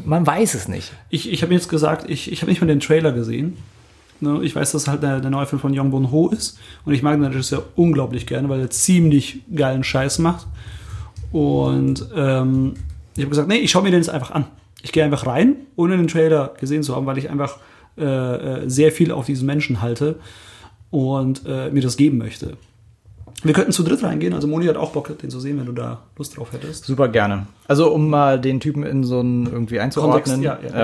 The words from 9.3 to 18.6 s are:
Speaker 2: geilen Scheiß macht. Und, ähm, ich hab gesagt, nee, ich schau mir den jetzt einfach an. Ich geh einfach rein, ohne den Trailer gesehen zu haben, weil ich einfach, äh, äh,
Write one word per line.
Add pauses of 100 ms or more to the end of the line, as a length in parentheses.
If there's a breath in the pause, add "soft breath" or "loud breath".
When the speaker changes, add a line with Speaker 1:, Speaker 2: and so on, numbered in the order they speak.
Speaker 2:
geilen
Scheiß
macht. (840 loud breath)
Und, (100)
ähm, (420)
ich
hab
gesagt,
nee,
ich
schau
mir
den
jetzt
einfach
an. (360)
Ich
geh
einfach
rein, (200)
ohne
den
Trailer
gesehen
zu
haben,
weil
ich
einfach, (400 soft breath)
äh,
äh,